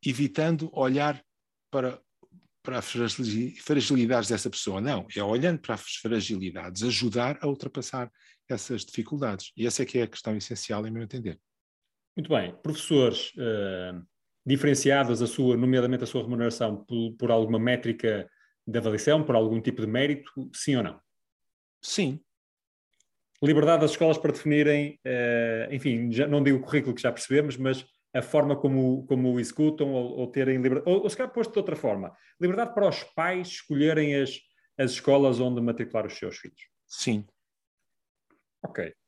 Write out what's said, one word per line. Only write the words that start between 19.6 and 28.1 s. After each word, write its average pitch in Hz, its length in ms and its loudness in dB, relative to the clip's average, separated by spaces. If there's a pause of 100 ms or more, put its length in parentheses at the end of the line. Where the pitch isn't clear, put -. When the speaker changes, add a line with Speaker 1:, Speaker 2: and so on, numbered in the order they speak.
Speaker 2:
tipo - 200 -4
de 107 60 -2
mérito, 135 680 -2
sim - 240 -2
ou 117 60 2
não? - 180 -6 (800)
Speaker 1:
Sim. 147 400 -2 (1200)
Speaker 2:
Liberdade 151 380 6
das 151 100 4
escolas 156 280 2
para 156 120 0
definirem, 147 720 2
eh, 117 680 0
enfim, 120 400 -2
já, 135 160 2
não 147 160 2
digo 135 140 6
o 131 40 -4
currículo 131 320 0
que - 80 -12
já 127 80 2
percebemos, 135 460 0
mas 131 280 -2 (300)